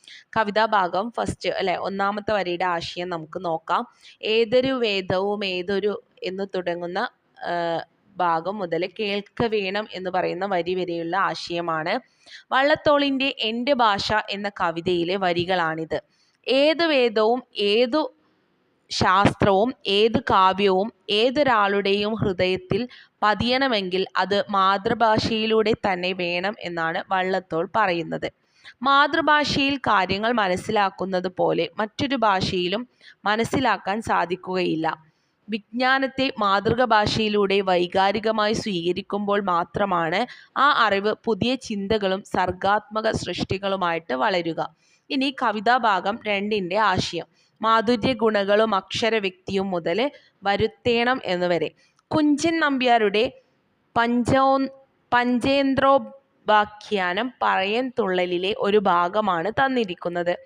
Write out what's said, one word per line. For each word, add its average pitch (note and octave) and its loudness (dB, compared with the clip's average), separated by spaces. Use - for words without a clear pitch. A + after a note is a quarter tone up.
കവിതാഭാഗം G#3+ 0
ഫസ്റ്റ് F#3+ -4
അല്ലെ, F3 -2
ഒന്നാമത്തെ G3+ -4
വരിയുടെ F3+ -2
ആശയം F3 -6
നമുക്ക് E3 -8
നോക്കാം. F3 -4
"ഏതൊരു A#3+ 2
വേദവും G3+ -2
ഏതൊരു" F#3+ -4
എന്ന് F#3+ -6
തുടങ്ങുന്ന, F3 -4
ആ, E3+ -4
ഭാഗം E3+ 0
മുതൽ F3 -4
"കേൾക്ക G3+ -4
വേണം" G#3 -2
എന്ന് F#3 -8
പറയുന്ന F3 -2
വരി F3+ -2
വരെയുള്ള E3+ -4
ആശയമാണ്. E3+ -4
വള്ളത്തോളിൻ്റെ C#4+ 2
എൻ്റെ A#3 -2
ഭാഷ A3 2
എന്ന G3+ -6
കവിതയിലെ F3 -2
വരികളാണിത്. E3+ -2
"ഏത് D4 4
വേദവും A#3+ 2
ഏതു A#3+ 2
ശാസ്ത്രവും G3+ 2
ഏത് A3 2
കാവ്യവും F#3+ 2
ഏതൊരാളുടെയും G#3 2
ഹൃദയത്തിൽ F#3 -2
പതിയണമെങ്കിൽ G#3 0
അത് F#3+ 0
മാതൃഭാഷയിലൂടെ A3 2
തന്നെ F#3 -2
വേണം" F3+ -2
എന്നാണ് E3+ -4
വള്ളത്തോൾ F#3 -2
പറയുന്നത്. E3+ -2
മാതൃഭാഷയിൽ C#4+ 2
കാര്യങ്ങൾ G3+ 0
മനസ്സിലാക്കുന്നത് F#3+ 0
പോലെ E3 0
മറ്റൊരു B3+ -4
ഭാഷയിലും G3 0
മനസ്സിലാക്കാൻ G#3+ 0
സാധിക്കുകയില്ല. F3 -2
വിജ്ഞാനത്തെ B3+ -2
മാതൃക G#3 2
ഭാഷയിലൂടെ G#3 2
വൈകാരികമായി G3 2
സ്വീകരിക്കുമ്പോൾ G3+ -2
മാത്രമാണ് F3+ -2
ആ C#4 4
അറിവ് G3+ 0
പുതിയ A#3 0
ചിന്തകളും G3+ -2
സർഗാത്മക G#3 0
സൃഷ്ടികളുമായിട്ട് F#3+ -4
വളരുക. F3 -2
ഇനി C4+ -2
കവിതാഭാഗം A3 0
രണ്ടിൻ്റെ G3+ -2
ആശയം. F#3 -2
"മാധുര്യ A3+ 2
ഗുണങ്ങളും G#3+ 2
അക്ഷര A3 -2
വ്യക്തിയും F#3+ -4
മുതൽ F3+ -2
വരുത്തേണം" A#3 0
എന്ന് F3+ 0
വരെ. E3 0
കുഞ്ചൻ D#4 2
നമ്പ്യാരുടെ A#3+ 2
പഞ്ചോ-, C4 2
പഞ്ചേന്ദ്രോപാഖ്യാനം A#3+ 0
പറയൻ G#3 0
തുള്ളലിലെ F#3 -2
ഒരു G3+ 2
ഭാഗമാണ് F#3 0
തന്നിരിക്കുന്നത്. F3+ -2